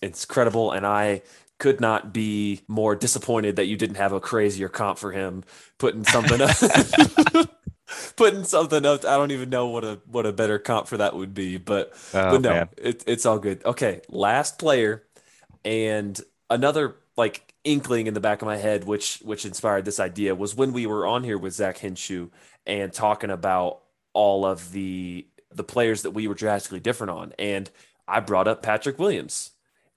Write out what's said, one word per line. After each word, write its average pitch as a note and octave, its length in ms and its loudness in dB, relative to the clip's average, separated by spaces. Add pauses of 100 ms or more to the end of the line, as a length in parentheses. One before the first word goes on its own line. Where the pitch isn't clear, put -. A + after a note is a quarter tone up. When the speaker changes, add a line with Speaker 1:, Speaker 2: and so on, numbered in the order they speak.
Speaker 1:
incredible. A2 720 0
And G2 120 -4
I G#2 380 2 (360)
could C3+ 220 2
not A2 320 0
be G#2 560 -2
more G#2+ 260 2
disappointed A2 640 0
that G2 80 2
you G2+ 140 -2
didn't G2+ 180 -2
have G2 160 0
a F#2+ 80 -2
crazier G2+ 480 0
comp G2+ 300 -4
for G2+ 140 -8
him, F#2+ 300 -6 (360)
putting A2 260 0
something A#2+ 380 4
up, C#3 120 6
<laughs> - 960 6 (680)
putting G3 280 4
something D#3 400 2
up. C#3+ 220 4
I C#3 100 4
don't C#3+ 140 2
even B2+ 180 -4
know B2 200 0
what A#2 160 -4
a, G#2+ 200 -6
what A#2 220 -2
a G#2 80 -2
better G#2+ 240 0
comp A2 280 -2
for A#2 120 -8
that G2+ 180 2
would F#2+ 160 -8
be, F#2 240 -6
but, F#2+ 380 -2 (180)
Speaker 2:
Oh, F#2+ 200 2
Speaker 1:
but C3 100 6
no, B2 80 4
Speaker 2:
man. E2+ 260 0
Speaker 1:
it, A#2 300 -6
it's A2+ 180 0
all A2 140 4
good. G2+ 260 -4
Okay. A#2 460 -2
Last A2+ 480 0
player, A#2 440 2 (640)
and G#2+ 560 -2 (280)
another, C#3 460 2 (220)
like, - 380 -2 (100)
inkling B2+ 420 0
in G#2+ 80 -4
the G#2 60 -2
back G#2 200 0
of A2+ 60 -6
my G#2+ 100 -4
head, G#2 280 0
which, G#2 400 -4
which G#2+ 200 -8
inspired G2 400 -2
this G2+ 140 -6
idea, F#2+ 340 -2
was G2+ 220 -6
when C3 180 0
we A#2+ 140 -4
were G#2 200 -2
on B2 180 -2
here A2 140 -4
with F#2 160 -8
Zach F#2+ 240 -4
Hinshew F2+ 520 -10 (360)
and G2 260 -4
talking G#2+ 380 -2
about F#2 500 -2 (320)
all G2 340 4
of F2 240 -4
the, F#2 560 -8 (240)
the - 140 -10
players A2+ 380 2
that - 100 -4
we A2 160 -4
were G2+ 60 -4
drastically G2+ 440 -4
different A2 320 -4
on. F2 260 -12
And G2 320 -4 (380)
I F#2+ 140 0
brought F#2+ 260 2
up A2 160 -2
Patrick G#2+ 360 -2
Williams. D3+ 520 -4 (460)